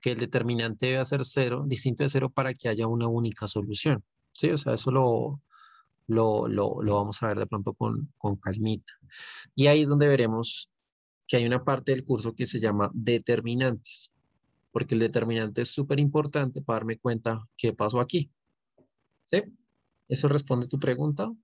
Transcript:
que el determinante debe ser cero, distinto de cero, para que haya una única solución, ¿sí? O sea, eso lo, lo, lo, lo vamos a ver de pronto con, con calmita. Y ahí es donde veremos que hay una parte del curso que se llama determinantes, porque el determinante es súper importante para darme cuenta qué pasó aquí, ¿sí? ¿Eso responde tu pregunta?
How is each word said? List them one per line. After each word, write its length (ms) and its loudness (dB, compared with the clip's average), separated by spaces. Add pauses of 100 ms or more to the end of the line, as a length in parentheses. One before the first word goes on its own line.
que 120 0
el 60 -4
determinante 680 0
debe 180 2
ser 200 -2
cero, 420 0
distinto 360 0
de 60 2
cero, 220 0
para 240 -2
que 140 -6
haya 180 0
una 220 0
única 380 -2
solución, 560 0 (300)
¿sí? 180 0
O 60 2
sea, 180 -2
eso 160 -2
lo, 500 2 (680)
lo, 420 2
lo, 340 0
lo 120 2
vamos 280 -2
a 60 0
ver 100 -2
de 80 -2
pronto 280 -4
con, 420 -4
con 200 -2
calmita. 580 -4 (600)
Y 120 4
ahí 160 8
es 60 2
donde 180 4
veremos 640 2 (560)
que 100 2
hay 80 2
una 180 0
parte 300 -2
del 120 -4
curso 300 -2
que 120 -4
se 140 -2
llama 340 2
determinantes, 1160 -2 (580)
porque 240 -2
el 60 2
determinante 600 0
es 80 -2
súper 300 0
importante 600 0
para 160 -2
darme 200 -6
cuenta 480 -2 (100)
qué 180 0
pasó 260 0
aquí, 300 -2 (920)
¿sí? 180 0 (680)
¿Eso 200 2
responde 400 0
tu 100 -4
pregunta? 520 0 (140)